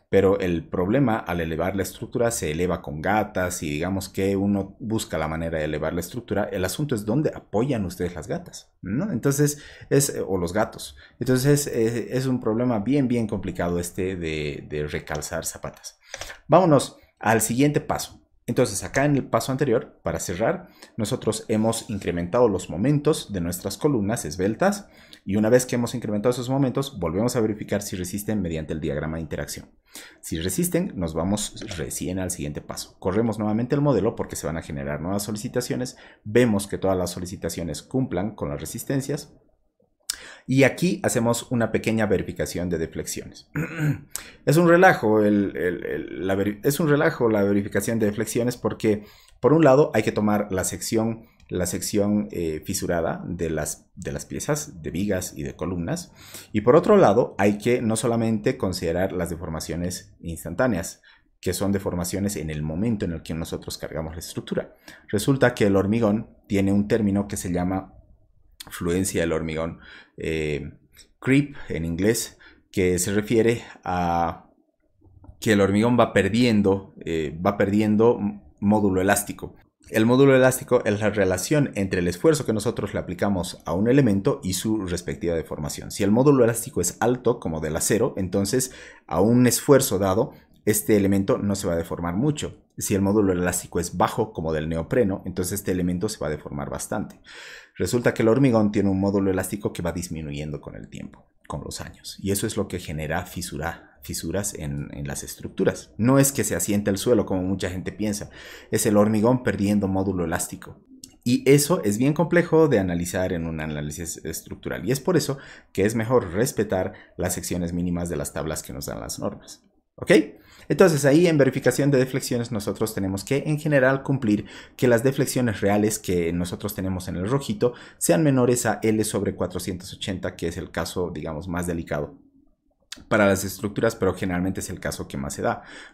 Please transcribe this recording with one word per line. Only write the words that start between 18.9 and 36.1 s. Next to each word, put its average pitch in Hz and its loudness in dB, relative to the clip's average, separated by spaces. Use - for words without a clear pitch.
en 147 4
el 127 0
paso 117 0
anterior, 131 0
para 80 -2
cerrar, 113 -2
nosotros 110 -2
hemos 113 0
incrementado 98 2
los 95 -2
momentos 143 0
de 92 -4
nuestras 90 -6
columnas 120 0
esbeltas 113 -2
y 98 -2
una 107 2
vez 123 6
que - -4
hemos 120 -2
incrementado 107 -2
esos 123 -4
momentos, 135 -2
volvemos 92 0
a 123 0
verificar 104 -2
si - -8
resisten 101 -4
mediante 80 -4
el 80 -6
diagrama 78 -4
de 82 -6
interacción. - -10
Si - -6
resisten, 175 -2
nos 82 -4
vamos 98 -2
recién 90 -6
al 92 -4
siguiente 73 -8
paso. - -12
Corremos 107 -2
nuevamente 110 -2
el 143 2
modelo 117 2
porque - -6
se - -6
van 80 -4
a 82 -6
generar 71 -6
nuevas 98 -4
solicitaciones. 123 -6